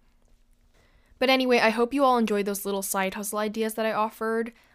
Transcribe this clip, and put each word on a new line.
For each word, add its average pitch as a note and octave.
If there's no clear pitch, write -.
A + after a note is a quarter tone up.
But B3+
anyway, B3+
I A3
hope A#3
you C#4
all B3+
enjoyed G#3
those G3+
little G3
side F#3+
hustle G#3
ideas A3
that A3
I A3
offered. A3